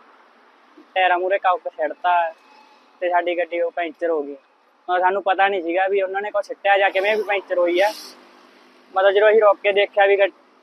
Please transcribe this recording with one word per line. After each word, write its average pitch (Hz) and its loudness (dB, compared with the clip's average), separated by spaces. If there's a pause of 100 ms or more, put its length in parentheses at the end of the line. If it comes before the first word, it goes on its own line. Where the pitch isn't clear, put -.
(960)
ਟਾਇਰਾਂ 180 2
ਮੂਹਰੇ 185 -2
ਕੱਪ 180 -2
ਸਿੱਟਤਾ 165 -2 (680)
ਤੇ 180 -2
ਸਾਡੀ 175 0
ਗੱਡੀ 175 -4
ਉਹ 254 -2
ਪੈਂਚਰ 165 -6
ਹੋ 160 -2
ਗਈ। 143 -12
ਮਤਲਬ - -8
ਸਾਨੂੰ 190 0
ਪਤਾ 190 2
ਨਹੀਂ 196 -2
ਸੀਗਾ 170 -2
ਵੀ 196 -2
ਉਹਨਾਂ 190 -6
ਨੇ 208 -8
ਕੁਛ 202 -4
ਸਿੱਟਿਆ 196 0
ਜਾਂ 196 2
ਕਿਵੇਂ 190 0
ਵੀ 214 -4
ਪੈਂਚਰ 185 -4
ਹੋਈ 175 0
ਆ। 208 2 (1040)
ਮਤਲਬ 190 4
ਜਦੋਂ 208 4
ਅਸੀਂ 214 4
ਰੁਕ 202 4
ਕੇ 202 2
ਦੇਖਿਆ 202 2
ਵੀ 196 2
ਗੱਡ-, 196 2 (320)